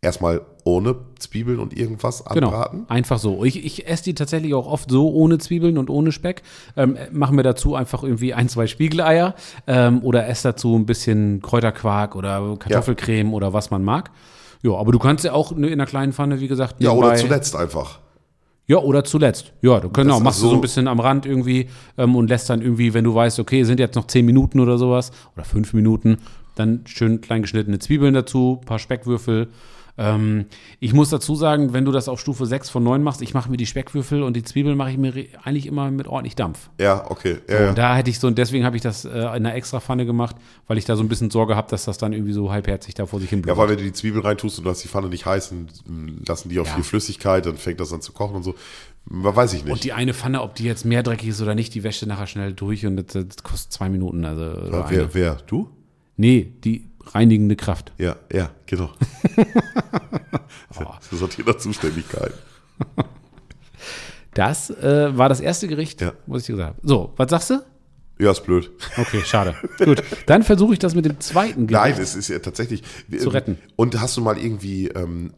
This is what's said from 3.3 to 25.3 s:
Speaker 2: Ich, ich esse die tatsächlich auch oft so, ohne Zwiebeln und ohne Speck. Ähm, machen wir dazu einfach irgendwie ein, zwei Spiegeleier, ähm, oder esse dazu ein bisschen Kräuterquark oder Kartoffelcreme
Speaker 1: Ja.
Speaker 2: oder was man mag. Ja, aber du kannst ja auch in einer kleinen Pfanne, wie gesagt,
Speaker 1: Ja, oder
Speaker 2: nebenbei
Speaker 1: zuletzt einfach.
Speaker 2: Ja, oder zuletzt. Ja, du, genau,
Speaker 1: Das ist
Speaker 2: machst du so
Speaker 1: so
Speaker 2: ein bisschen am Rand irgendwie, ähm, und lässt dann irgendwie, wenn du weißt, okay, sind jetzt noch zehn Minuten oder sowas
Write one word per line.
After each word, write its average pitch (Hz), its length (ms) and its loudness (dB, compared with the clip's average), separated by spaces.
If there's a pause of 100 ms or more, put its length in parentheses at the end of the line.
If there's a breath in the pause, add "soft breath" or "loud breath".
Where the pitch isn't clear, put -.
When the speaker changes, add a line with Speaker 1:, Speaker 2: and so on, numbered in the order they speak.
Speaker 2:
Ich, 131 200 0
ich 156 240 -10
esse 165 160 -4
die 180 100 -4
tatsächlich 156 400 -4
auch 131 120 -2
oft 143 240 -4
so, 139 220 6
ohne 160 260 6
Zwiebeln 165 400 0
und 131 120 -2
ohne 147 220 2
Speck. 175 300 -6 (340 loud breath)
Ähm, 131 200 2 (160)
machen 143 240 2
wir 135 80 6
dazu 131 320 2
einfach 127 260 -4
irgendwie 123 320 -2
ein, 120 140 2
zwei 117 180 0
Spiegeleier, 165 680 2 (320 loud breath)
ähm, 123 360 4
oder 120 260 2
esse 123 200 -2
dazu 117 280 2
ein 110 100 4
bisschen 107 560 2
Kräuterquark 104 720 0
oder 98 420 -4
Kartoffelcreme 110 720 0
Speaker 1:
Ja. 110 60 -2
Speaker 2:
oder 98 160 0
was 104 180 -2
man 95 140 0
mag. 127 260 -2 (520 loud breath)
Ja, 117 120 2
aber 107 180 0
du 120 60 8
kannst 139 260 2
ja 156 80 0
auch 156 200 0
in 156 120 -2
einer 143 220 0
kleinen 139 260 -2
Pfanne, 143 280 -2
wie 135 80 -4
gesagt, 127 340 -2
Speaker 1:
Ja, 117 80 6
oder 123 220 6
Speaker 2:
nebenbei 117 160 4
Speaker 1:
zuletzt 143 280 0
einfach. 78 440 -6 (680)
Speaker 2:
Ja, 139 120 6
oder 139 260 2
zuletzt. - 480 0 (100)
Ja, 123 180 6
du, 92 100 -6
genau, 135 240 4
Speaker 1:
Das 120 40 4
ist 107 60 4
Speaker 2:
machst 113 160 4
du - 40 0
so 117 60 6
Speaker 1:
so 120 60 6
Speaker 2:
ein 127 40 6
bisschen 131 280 0
am 120 120 2
Rand 135 260 2
irgendwie, 127 420 0 (300 loud breath)
ähm, 123 180 6
und 117 120 4
lässt 120 220 0
dann 117 120 2
irgendwie, 117 320 2
wenn 113 100 4
du 117 100 4
weißt, 117 240 4
okay, 131 260 2
sind 123 160 4
jetzt 120 140 0
noch 117 140 0
zehn 120 180 6
Minuten 131 340 6
oder 120 180 4
sowas 123 340 0 (240 loud breath)